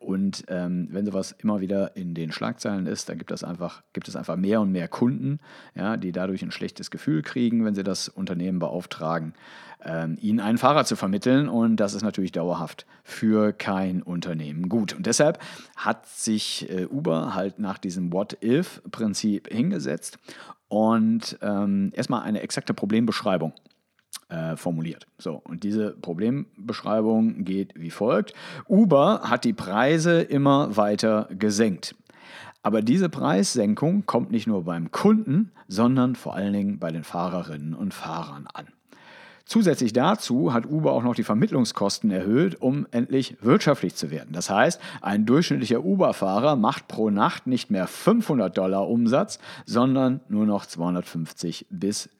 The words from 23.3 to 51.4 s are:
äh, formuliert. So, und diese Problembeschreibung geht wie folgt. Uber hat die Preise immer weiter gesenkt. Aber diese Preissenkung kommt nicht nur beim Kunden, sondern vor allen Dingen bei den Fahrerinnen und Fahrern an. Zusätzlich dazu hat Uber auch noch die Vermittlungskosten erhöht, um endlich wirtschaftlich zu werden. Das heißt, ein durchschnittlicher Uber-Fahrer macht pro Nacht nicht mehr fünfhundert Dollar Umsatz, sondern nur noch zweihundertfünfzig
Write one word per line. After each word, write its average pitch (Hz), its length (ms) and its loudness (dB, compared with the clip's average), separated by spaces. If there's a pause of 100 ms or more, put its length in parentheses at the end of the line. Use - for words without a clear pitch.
äh, 80 280 -6
formuliert. 82 500 -6 (120)
So, 80 240 -8
und - 220 -12
diese 104 260 0
Problembeschreibung 110 1500 0
geht 95 300 -2
wie 82 160 -10
folgt. 151 420 0 (360)
Uber 185 560 6
hat 120 180 0
die 117 100 2
Preise 156 680 2
immer 139 560 2
weiter 107 600 2
gesenkt. 104 600 0 (640)
Aber 107 180 2
diese 165 280 4
Preissenkung 139 960 0
kommt - 240 0
nicht 110 160 0
nur 101 180 0
beim 82 280 -4
Kunden, 214 580 4 (160)
sondern 123 480 2
vor - 220 -8
allen 101 160 0
Dingen 101 260 -2
bei 82 140 -4
den 80 100 -6
Fahrerinnen 82 720 -6
und 95 180 -6
Fahrern - 640 -10
an. - 140 -14 (800)
Zusätzlich 151 460 4
dazu 143 640 2
hat 113 120 0
Uber 147 260 0
auch 123 100 0
noch 120 140 0
die 113 80 0
Vermittlungskosten 113 880 2
erhöht, 113 500 2
um 139 300 0
endlich 127 480 0
wirtschaftlich 131 560 4
zu 71 160 -6
werden. - 200 -8
Das 87 160 -4
heißt, 120 320 4 (220)
ein 104 240 2
durchschnittlicher 127 560 2
Uber-Fahrer 147 720 2
macht 117 320 2
pro 110 240 0
Nacht 113 380 2
nicht 127 200 0
mehr 92 200 0
fünfhundert 160 680 2
Dollar 95 320 2
Umsatz, 117 520 2 (260)
sondern 131 640 2
nur 104 180 2
noch 101 200 0
zweihundertfünfzig 85 1000 -4